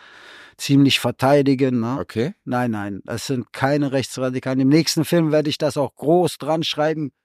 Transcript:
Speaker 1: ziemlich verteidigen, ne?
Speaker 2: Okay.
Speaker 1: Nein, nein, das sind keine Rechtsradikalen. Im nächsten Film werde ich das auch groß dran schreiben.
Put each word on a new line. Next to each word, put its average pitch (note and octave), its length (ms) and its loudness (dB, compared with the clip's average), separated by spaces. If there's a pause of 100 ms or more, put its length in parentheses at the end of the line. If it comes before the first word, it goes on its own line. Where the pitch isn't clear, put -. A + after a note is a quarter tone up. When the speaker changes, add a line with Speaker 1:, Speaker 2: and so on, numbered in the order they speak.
(560)
Speaker 1:
ziemlich C#3 440 4
verteidigen, C3 800 2
ne? A#2+ 200 -4
Speaker 2:
Okay. A#2+ 340 -4 (100)
Speaker 1:
Nein, B2 280 -2
nein, G2+ 320 -8
das A2 220 -8
sind B2+ 260 -6
keine C#3+ 400 0
Rechtsradikalen. C3 680 -4
Im C3+ 80 4
nächsten D#3 360 2
Film D#3+ 280 0
werde D3+ 180 2
ich - 80 -6
das D3 180 -2
auch C#3 200 -4
groß E3 420 2
dran D#3 260 -2
schreiben. D#3 460 -4 (140)